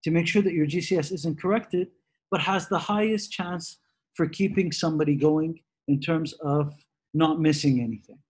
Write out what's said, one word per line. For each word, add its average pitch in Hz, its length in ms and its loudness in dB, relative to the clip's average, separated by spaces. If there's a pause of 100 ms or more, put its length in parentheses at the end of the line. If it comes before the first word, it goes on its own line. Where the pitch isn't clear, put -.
to 160 80 0
make 170 160 2
sure 202 160 2
that 185 100 0
your 151 140 2
G 170 140 -2
C 180 160 0
S 151 140 -2
isn't 160 280 -4
corrected, 185 480 -2 (420)
but 185 120 0
has 190 260 -2
the 180 120 0
highest 214 520 -2
chance 175 480 -8 (340)
for 160 140 0
keeping 190 440 0
somebody 151 440 0
going 156 440 2 (280)
in 143 120 2
terms 160 420 -2
of 147 320 0 (400)
not 156 260 2
missing 147 420 4
anything 113 380 -8 (100)